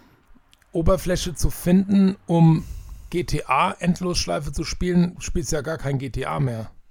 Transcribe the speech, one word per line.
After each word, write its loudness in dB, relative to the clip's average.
Oberfläche 0
zu 0
finden, 2
um 6
G -2
T -2
A 2
Endlosschleife -2
zu -6
spielen, 0
spielst -4
ja -2
gar -6
kein -2
G -6
T -6
A -4
mehr. -4